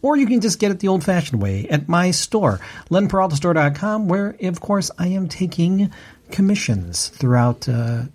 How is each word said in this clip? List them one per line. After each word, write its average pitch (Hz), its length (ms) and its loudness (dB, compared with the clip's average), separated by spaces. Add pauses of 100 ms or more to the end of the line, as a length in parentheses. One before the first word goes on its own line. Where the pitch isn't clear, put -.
or 285 140 2
you 277 100 4
can 233 140 2
just 202 180 -2
get 208 100 2
it 190 120 -2
the 196 60 0
old-fashioned 175 540 0
way 98 280 -2
at 147 200 -2
my 175 220 2
store, 175 480 0 (320)
len 196 160 2
peralta 185 280 0
store 170 200 0
dot 147 180 2
com, 214 340 -2
where, 202 360 0
of 180 180 -4
course, 196 380 -2
I 175 80 0
am 185 220 -2
taking 185 640 0 (400)
commissions 113 800 0
throughout, 123 580 2
uh, 117 360 -2 (120)